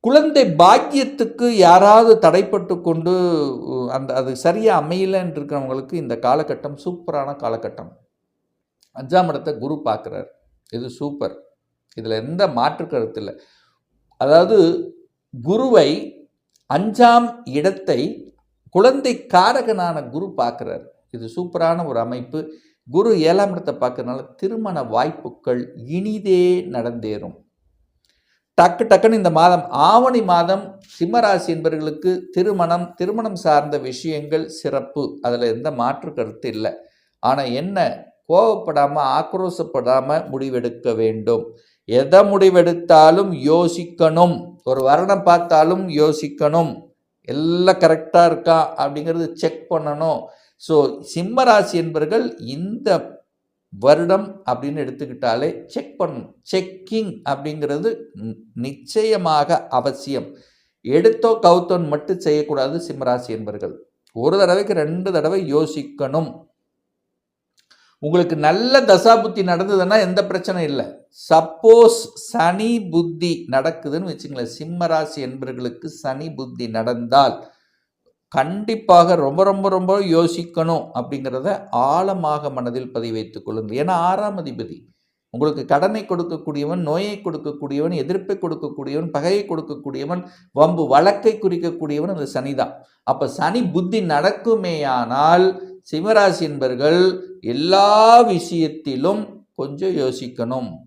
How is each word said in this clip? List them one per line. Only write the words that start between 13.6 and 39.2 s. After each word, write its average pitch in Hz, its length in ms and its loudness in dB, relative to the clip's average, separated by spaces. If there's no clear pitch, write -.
அதாவது 175 380 6
குருவை, 180 540 4
அஞ்சாம் 233 560 4
இடத்தை 151 540 -2
குழந்தை 262 380 4
காரகனான 202 680 2
குரு 165 280 -8
பார்க்கிறார். 117 480 -6
இது 113 180 -12
சூப்பரான 170 580 -4
ஒரு 120 140 -4
அமைப்பு. 123 380 -8
குரு 190 220 2
ஏழாம் 185 340 2
இடத்தை 165 200 -6
பார்க்கறதுனால 123 480 -6
திருமண 202 460 -6
வாய்ப்புகள் 123 760 -4
இனிதே 190 580 0
நடந்தேறும். 110 680 -8
டக்கு 180 260 4
டக்குன்னு 214 360 4
இந்த 180 100 2
மாதம், 165 340 4
ஆவணி 240 380 4
மாதம் 180 400 2
சிம்மராசி 180 640 0
என்பவர்களுக்கு 160 580 -4
திருமணம், 180 640 0
திருமணம் 208 420 -6
சார்ந்த 147 420 0
விஷயங்கள் 147 720 -6
சிறப்பு. 139 540 -6
அதுல 120 240 -2
எந்த 117 240 -2
மாற்று 123 440 -4
கருத்து 117 340 -8
இல்ல. 110 180 -6
ஆனா 139 200 0
என்ன, 147 360 -6
கோவப்படாம, 160 680 2
ஆக்ரோஷப்படாம 147 1040 -2